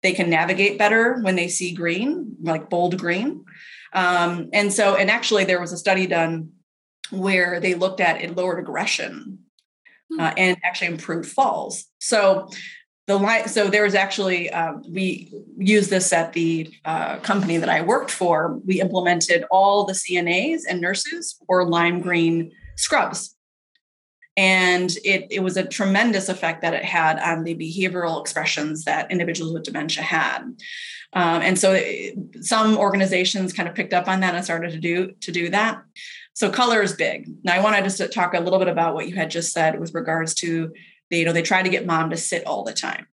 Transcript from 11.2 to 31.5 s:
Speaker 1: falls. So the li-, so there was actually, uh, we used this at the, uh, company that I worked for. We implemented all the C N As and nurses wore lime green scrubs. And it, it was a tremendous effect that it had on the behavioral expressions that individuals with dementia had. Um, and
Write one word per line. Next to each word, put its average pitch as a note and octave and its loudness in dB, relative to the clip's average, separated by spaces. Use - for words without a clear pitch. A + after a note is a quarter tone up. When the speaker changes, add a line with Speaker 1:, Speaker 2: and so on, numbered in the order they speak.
Speaker 1:
falls. - -2
So G3 2
the G3 4
li-, A3 2
so G#3 2
there G#3 4
was G3+ 2
actually, F#3+ 0
uh, E3 -4
we F3+ -4
used G3+ 4
this F#3 2
at E3 2
the, E3 0
uh, D#3+ -4
company F#3+ 0
that E3 0
I E3 2
worked G3 0
for. E3+ 0
We F#3+ 0
implemented F3 2
all G3+ 6
the F#3+ -4
C F3+ -4
N F3 0
As B3+ 0
and F3+ -4
nurses D4 -4
wore F3+ 4
lime E3+ 2
green E3 0
scrubs. - -2
And F3+ 4
it, F#3+ 0
it F#3 -4
was F#3 0
a F#3 0
tremendous G3 2
effect E3 -2
that E3+ 0
it - -4
had D#3+ 2
on E3 -2
the E3+ -4
behavioral E3+ -2
expressions D#3 -4
that C#3+ -2
individuals E3 -2
with D#3+ -6
dementia D#3 -6
had. C#3 -2
Um, E3+ 2
and F#3 2